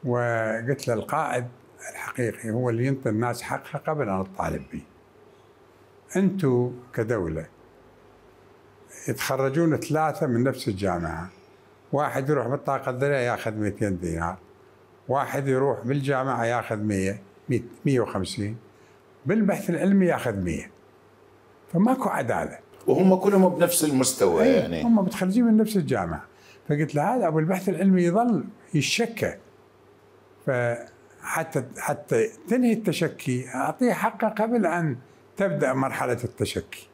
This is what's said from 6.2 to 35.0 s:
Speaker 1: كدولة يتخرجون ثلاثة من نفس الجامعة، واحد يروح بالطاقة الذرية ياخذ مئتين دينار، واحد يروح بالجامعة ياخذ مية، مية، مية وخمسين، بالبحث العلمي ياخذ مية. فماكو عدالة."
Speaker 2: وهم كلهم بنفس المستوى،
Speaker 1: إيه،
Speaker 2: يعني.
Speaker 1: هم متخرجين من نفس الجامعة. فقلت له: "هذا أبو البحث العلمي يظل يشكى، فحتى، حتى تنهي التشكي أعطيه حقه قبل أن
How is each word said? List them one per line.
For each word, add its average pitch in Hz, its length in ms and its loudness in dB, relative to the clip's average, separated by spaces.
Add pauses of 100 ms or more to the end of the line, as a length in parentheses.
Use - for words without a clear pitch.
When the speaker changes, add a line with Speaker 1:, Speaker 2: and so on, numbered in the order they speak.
Speaker 1:
كدولة 92 520 -2 (1600)
يتخرجون 135 720 0
ثلاثة 151 500 0
من 120 160 2
نفس 131 240 0
الجامعة، 90 600 -2 (600)
واحد 135 380 -2
يروح 131 180 2
بالطاقة 135 420 -2
الذرية 139 280 0
ياخذ 120 340 -2
مئتين 104 480 -2
دينار، 85 380 -4 (680)
واحد 139 400 -2
يروح 131 320 2
بالجامعة 131 640 -2
ياخذ 117 320 -2
مية، 104 440 -2 (280)
مية، 120 140 0 (220)
مية 139 140 4
وخمسين، 104 580 -4 (680)
بالبحث 190 440 2
العلمي 180 360 4
ياخذ 123 300 0
مية. 90 360 -4 (1000)
فماكو 233 360 2
عدالة." 110 500 -4 (280)
Speaker 2:
وهم 185 280 6
كلهم 190 340 6
بنفس 170 340 2
المستوى، 127 600 2
Speaker 1:
إيه، 80 160 6
Speaker 2:
يعني. 85 240 -2
Speaker 1:
هم 233 120 6
متخرجين 190 500 2
من 220 120 6
نفس 214 200 2
الجامعة. 101 540 -2 (380)
فقلت 147 260 -2
له: 170 200 2
"هذا 202 120 2
أبو 156 120 2
البحث 185 300 0
العلمي 185 340 4
يظل 196 400 2 (300)
يشكى، 165 640 0 (1080)
فحتى، 123 1200 -4 (140)
حتى 117 520 0 (200)
تنهي 240 240 4
التشكي 147 760 -2
أعطيه 185 460 -2
حقه 220 360 -2
قبل 220 360 0
أن 160 320 0 (400)